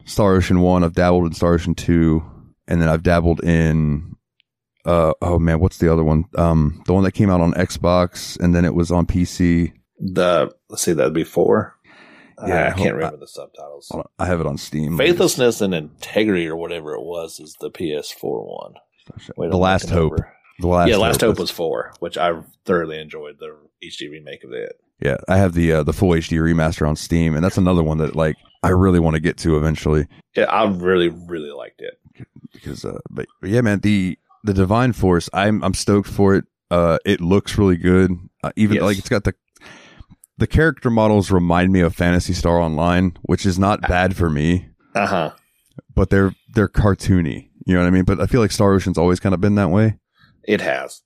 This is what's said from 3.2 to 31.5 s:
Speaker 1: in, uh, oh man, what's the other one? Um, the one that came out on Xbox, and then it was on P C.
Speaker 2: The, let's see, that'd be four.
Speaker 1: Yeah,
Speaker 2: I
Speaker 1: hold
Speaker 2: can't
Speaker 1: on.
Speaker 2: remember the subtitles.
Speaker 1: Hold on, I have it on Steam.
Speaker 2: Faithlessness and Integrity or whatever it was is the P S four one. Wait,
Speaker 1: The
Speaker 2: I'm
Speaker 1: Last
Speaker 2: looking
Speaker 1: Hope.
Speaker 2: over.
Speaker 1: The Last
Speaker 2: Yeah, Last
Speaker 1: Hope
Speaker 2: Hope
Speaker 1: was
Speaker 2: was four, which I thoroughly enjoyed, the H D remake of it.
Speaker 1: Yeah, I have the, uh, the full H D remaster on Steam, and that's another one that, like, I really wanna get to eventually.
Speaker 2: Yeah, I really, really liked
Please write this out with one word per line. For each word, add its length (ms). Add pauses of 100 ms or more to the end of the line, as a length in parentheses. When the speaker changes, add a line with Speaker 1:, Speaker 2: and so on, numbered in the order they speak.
Speaker 1:
in, 720 (720)
uh, 340
oh 180
man, 220
what's 180
the 140
other 120
one? 200 (120)
Um, 500
the 80
one 100
that 80
came 180
out 120
on 120
Xbox, 840
and 140
then 100
it 100
was 160
on 160
P 200
C. 460 (260)
Speaker 2:
The, 520 (200)
let's 120
see, 120
that'd 200
be 100
four. 520 (720)
Speaker 1:
Yeah, 200
Speaker 2:
I 40
Speaker 1:
hold 80
Speaker 2:
can't 120
Speaker 1:
on. 60
Speaker 2:
remember 220
the 100
subtitles. 600
Speaker 1:
Hold 160
on, 120
I 80
have 140
it 60
on 120
Steam. 400
Speaker 2:
Faithlessness 640
and 140
Integrity 720
or 80
whatever 380
it 80
was 360
is 220
the 100
P 240
S 160
four 340
one. 300 (600)
Wait, 140
Speaker 1:
The 60
Speaker 2:
I'm 40
Speaker 1:
Last 240
Speaker 2:
looking 140
Speaker 1:
Hope. 160
Speaker 2:
over. 160 (300)
Speaker 1:
The 80
Last 200
Speaker 2:
Yeah, 100
Last 220
Speaker 1:
Hope 100
Speaker 2:
Hope 100
Speaker 1:
was 0
Speaker 2:
was 100
four, 480
which 180
I 140 (340)
thoroughly 360
enjoyed, 400
the 160 (260)
H 160
D 100
remake 360
of 80
it. 200 (280)
Speaker 1:
Yeah, 160 (120)
I 80
have 180
the, 180
uh, 100
the 100
full 220
H 140
D 80
remaster 520
on 80
Steam, 380
and 100
that's 140
another 240
one 160
that, 180
like, 200 (260)
I 80
really 300
wanna 200
get 180
to 180
eventually. 500 (300)
Speaker 2:
Yeah, 80
I 260
really, 380
really 420
liked 320